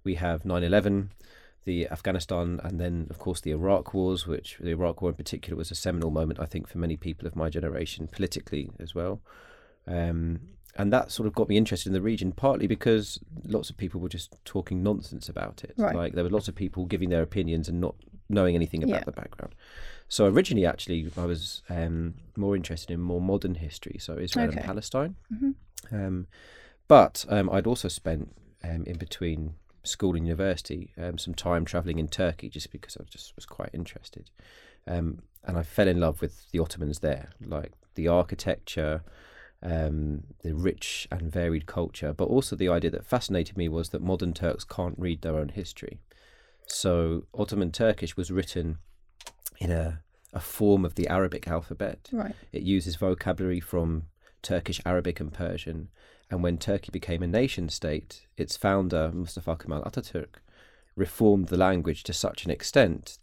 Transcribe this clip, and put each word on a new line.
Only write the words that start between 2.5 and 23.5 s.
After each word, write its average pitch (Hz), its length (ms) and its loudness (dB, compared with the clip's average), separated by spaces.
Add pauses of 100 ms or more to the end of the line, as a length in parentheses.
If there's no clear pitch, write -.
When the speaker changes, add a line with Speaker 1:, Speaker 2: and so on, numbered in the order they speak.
Speaker 1:
and 87 160 -4
then, 87 300 -2
of - 80 -10
course, - 220 -4
the 78 120 -4
Iraq 90 420 2
wars, 92 340 2
which - 320 -6
the 85 120 -4
Iraq 82 300 0
war 87 100 2
in 82 40 -2
particular - 420 -8
was 82 140 -6
a 87 40 -8
seminal 82 360 0
moment, 80 300 0
I 82 40 -2
think, - 220 -6
for - 100 -10
many 82 200 0
people 80 280 -8
of 80 120 -6
my 80 120 0
generation, 80 640 -4
politically - 580 -4 (100)
as 82 140 -12
well. 92 280 -4 (640)
Um, 85 540 0 (360)
and 101 140 2
that - 180 4
sort - 160 -2
of 104 80 0
got 113 140 4
me 101 80 4
interested 107 320 4
in 95 60 0
the 92 80 2
region, 101 320 0
partly 135 340 2
because 110 500 2 (280)
lots - 240 -2
of - 80 -14
people 90 240 -4
were 90 80 -4
just - 340 -10
talking 92 400 -4
nonsense 98 460 -2
about - 340 -8
it. - 140 -14
Speaker 2:
Right. 214 180 2
Speaker 1:
Like, 85 200 0
there 87 100 2
were 90 40 2
lots 101 200 0
of 82 60 -8
people 92 300 -4
giving 90 240 0
their 85 120 4
opinions 82 480 0
and 87 100 0
not 87 160 -2 (320)
knowing 92 280 6
anything 82 280 2
about 95 160 2
Speaker 2:
Yeah. - 60 -6
Speaker 1:
the 76 80 -6
background. - 420 -12 (520)
So 107 200 6
originally, 110 380 6
actually, 82 520 0
I 87 80 -2
was, 85 440 -4
um, 85 460 -2 (220)
more 101 180 2
interested 87 380 -4
in 85 80 -2
more 87 200 0
modern 92 340 0